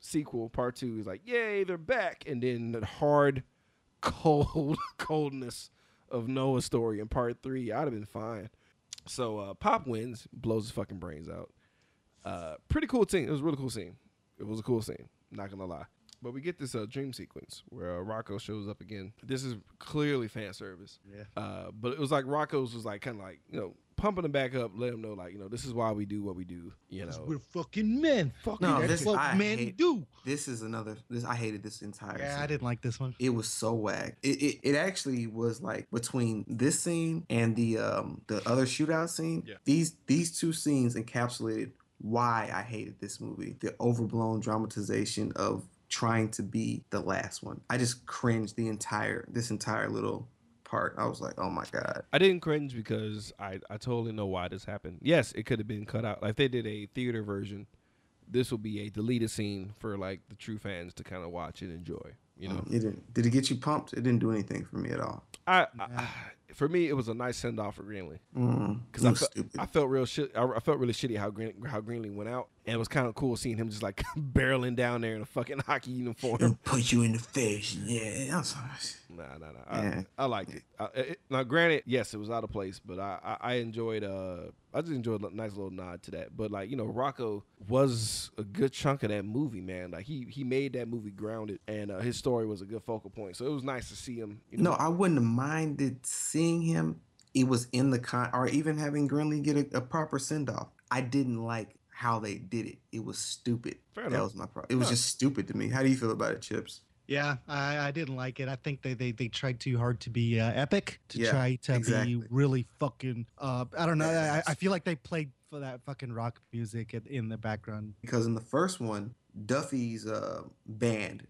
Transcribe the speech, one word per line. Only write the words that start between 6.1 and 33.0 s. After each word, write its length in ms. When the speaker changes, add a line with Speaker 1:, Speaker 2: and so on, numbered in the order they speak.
Speaker 1:
of 160
Noah's 380
story 340
in 80
part 340
three, 300
I'd 120
have 100
been 120
fine. 460
So, 320
uh, 160
Pop 320
wins, 460
blows 320
his 80
fucking 260
brains 300
out. 240
Uh, 320
pretty 180
cool 220
scene. 180
It 40
was 100
a 40
really 120
cool 140
scene. 260
It 80
was 140
a 20
cool 200
scene. 260
Not 200
gonna 140
lie. 220
But 140
we 60
get 180
this, 160
uh, 120
dream 260
sequence 560
where, 280
uh, 40
Rocco 380
shows 300
up 120
again. 320
This 220
is 100
clearly 500
fan 240
service. 460
Speaker 2:
Yeah. 140
Speaker 1:
Uh, 340
but 220
it 60
was 120
like 160
Rocco's 480
was, 100
like, 180
kinda, 200
like, 180
you 80
know, 180
pumping 280
him 80
back 220
up, 200
let 180
him 80
know, 140
like, 180
you 60
know, 100
"This 160
is 80
why 200
we 140
do 160
what 140
we 80
do," 280
you 160
Speaker 2:
'Cause 140
Speaker 1:
know. 60
Speaker 2:
we're 140
fucking 640
men. 320
Speaker 1:
Fuck 180
Speaker 3:
No, 200
Speaker 1:
yeah. 80
Speaker 2:
That's 120
Speaker 3:
this, 60
Speaker 2:
what 120
Speaker 3:
I 180
Speaker 2:
men 220
Speaker 3:
hate, 180
Speaker 2:
do. 300
Speaker 3:
this 240
is 140
another, 340
this, 160
I 120
hated 260
this 200
entire 360
Speaker 2:
Yeah, 160
I 60
Speaker 3:
scene. 80
Speaker 2:
didn't 140
like 200
this 180